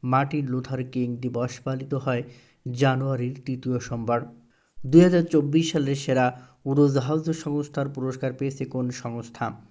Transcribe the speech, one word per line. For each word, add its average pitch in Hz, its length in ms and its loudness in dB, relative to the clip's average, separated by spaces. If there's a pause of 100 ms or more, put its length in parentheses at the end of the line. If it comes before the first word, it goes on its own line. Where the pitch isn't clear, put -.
মার্টিন 139 500 0
লুথার 127 300 -4 (100)
কিং 123 140 0 (160)
দিবস 123 300 -2 (120)
পালিত 135 300 -6
হয় 127 280 -2 (580)
জানুয়ারির 131 540 2 (120)
তৃতীয় 127 400 -2
সোমবার। 120 340 0 (580)
দুই 143 280 8
হাজার 175 260 4
চব্বিশ 156 400 2
সালের 139 320 0
সেরা 127 220 2 (440)
উড়োজাহাজ 143 560 4 (180)
সংস্থার 147 520 -4
পুরস্কার 131 420 -4
পেয়েছে 139 260 -4 (100)
কোন 127 120 -2 (160)
সংস্থা? 117 440 -8 (240)